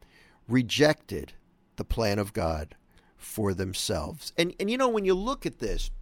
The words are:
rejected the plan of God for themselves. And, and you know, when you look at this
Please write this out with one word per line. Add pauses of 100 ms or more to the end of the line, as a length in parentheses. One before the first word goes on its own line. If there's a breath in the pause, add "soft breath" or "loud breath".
(480 soft breath)
rejected (420)
the
plan
of
God (420 soft breath)
for
themselves.
And,
and
you
know,
when
you
look
at
this (100)